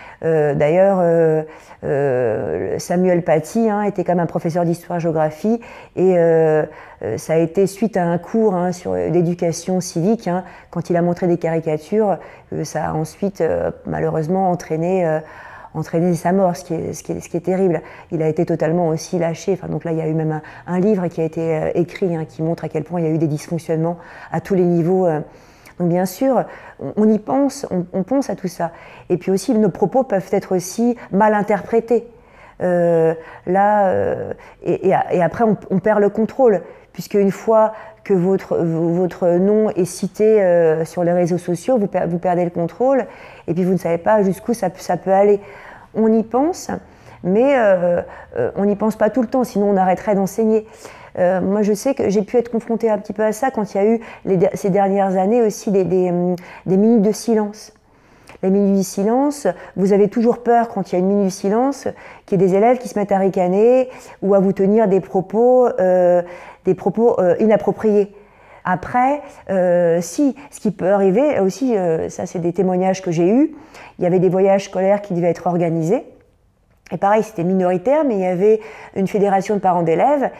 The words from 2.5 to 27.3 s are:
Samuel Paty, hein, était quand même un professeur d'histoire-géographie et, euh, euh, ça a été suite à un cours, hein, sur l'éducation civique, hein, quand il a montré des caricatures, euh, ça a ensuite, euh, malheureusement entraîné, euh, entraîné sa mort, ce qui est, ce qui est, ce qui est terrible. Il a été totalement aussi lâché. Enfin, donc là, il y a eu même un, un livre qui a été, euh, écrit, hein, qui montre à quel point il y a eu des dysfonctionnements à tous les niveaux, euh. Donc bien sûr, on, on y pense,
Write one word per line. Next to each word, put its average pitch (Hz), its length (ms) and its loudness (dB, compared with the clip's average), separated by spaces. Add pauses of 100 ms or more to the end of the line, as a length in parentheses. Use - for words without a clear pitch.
Samuel 180 440 0
Paty, 175 460 0
hein, 208 140 0
était 202 200 -2
quand 175 100 0
même 175 120 0
un - 20 0
professeur 175 380 -2
d'histoire-géographie 170 960 -2 (360)
et, 180 220 2
euh, 160 460 4 (380)
euh, - 160 -6
ça - 160 -4
a - 20 2
été 170 300 2
suite 202 320 -4
à 175 60 0
un 170 120 0
cours, 214 380 0
hein, 180 180 -2
sur 95 220 -6
l'éducation 170 840 -2
civique, 185 460 -2
hein, 180 180 -2 (260)
quand - 180 -6
il 175 80 0
a 170 60 2
montré 175 240 -2
des 175 100 2
caricatures, 165 800 -2 (380)
euh, 156 100 -6
ça 156 220 -6
a 160 80 -4
ensuite, 170 480 -6
euh, - 280 0 (160)
malheureusement 160 640 -2
entraîné, 170 560 -2
euh, 156 120 0 (560)
entraîné 170 400 -2
sa 175 180 -2
mort, 185 240 2
ce - 80 -14
qui 170 100 -8
est, 165 200 -6
ce - 80 -14
qui 165 100 -8
est, 170 80 -8
ce - 80 -16
qui - 80 -6
est 165 40 -4
terrible. 185 420 0 (280)
Il 160 120 -2
a 156 60 0
été 156 180 0
totalement 165 420 0
aussi 160 300 -4
lâché. 165 340 -2
Enfin, 170 140 -6
donc 160 180 -6
là, 170 60 -6
il 160 80 -2
y - 20 -4
a 160 60 -4
eu 156 80 -2
même 156 180 -2
un, 151 100 -8 (260)
un 180 100 -2
livre 185 300 0
qui 165 120 -6
a 160 40 0
été, 160 320 -4
euh, 160 180 -2
écrit, 175 420 -2
hein, 160 80 -6
qui - 180 -10
montre 165 220 -4
à 160 40 -6
quel 151 160 -6
point 175 160 -6
il 165 60 -2
y 156 40 -2
a - 20 -2
eu 165 60 0
des 160 80 0
dysfonctionnements 160 720 -4 (340)
à 165 80 -4
tous 202 140 -4
les 180 100 2
niveaux, 175 420 2
euh. 156 140 0 (600)
Donc 175 80 0
bien 180 180 0
sûr, 233 380 0 (340)
on, 139 180 -10
on 214 120 4
y 220 100 4
pense, 269 500 -2